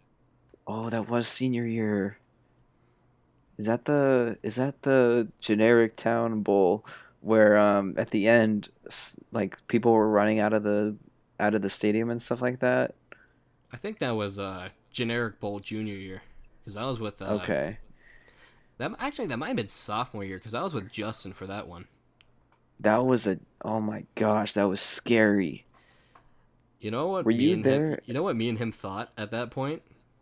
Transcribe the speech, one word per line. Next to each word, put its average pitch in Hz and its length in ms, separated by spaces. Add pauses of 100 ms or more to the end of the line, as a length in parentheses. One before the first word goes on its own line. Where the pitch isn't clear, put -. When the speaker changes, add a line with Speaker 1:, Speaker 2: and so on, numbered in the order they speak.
(680)
Speaker 1:
Oh, 110 240
that 110 180
was 117 200
senior 123 380
year. 104 520 (1400)
Is 107 80
that 117 180
the, 135 580
is 110 140
that 131 260
the 120 460 (120)
generic 113 560
town 117 460
bowl 101 420 (360)
where, 107 380
um, 101 400
at 113 120
the 104 160
end, 110 440 (160)
s-, - 320 (140)
like, 104 360
people 113 240
were 110 160
running 107 320
out 107 120
of 110 100
the, 104 340 (420)
out 104 160
of 104 80
the 98 80
stadium 110 400
and 117 120
stuff 123 180
like 127 200
that? 127 340 (800)
Speaker 2:
I 120 40
think 214 220
that 131 140
was, 101 260
uh, 95 320 (220)
generic 117 480
bowl 104 200
junior 107 340
year, 95 280 (420)
'cause 101 120
I 107 80
was 131 140
with, 107 240
uh, 101 200
Speaker 1:
Okay. 82 360 (1000)
Speaker 2:
that, 165 200
actually, 247 300
that 120 100
might 156 100
have 254 80
been 110 120
sophomore 104 560
year, 95 160
'cause 110 140
I 127 80
was 180 120
with 104 160
Justin 104 420
for 95 140
that 98 220
one. - 180 (920)
Speaker 1:
That 110 260
was 123 200
a, 95 120 (260)
oh 110 160
my 107 340
gosh, 107 400
that 101 100
was 98 160
scary. 104 840 (1120)
Speaker 2:
You 107 100
know 127 160
what 190 180
Speaker 1:
Were 113 60
Speaker 2:
me 113 60
Speaker 1:
you 135 180
Speaker 2:
and 170 100
him, 135 60
Speaker 1:
there? 147 340
Speaker 2:
you 123 100
know 147 100
what 185 100
me 113 140
and 113 100
him 113 140
thought 98 440
at 107 140
that 120 220
point? 139 300 (400)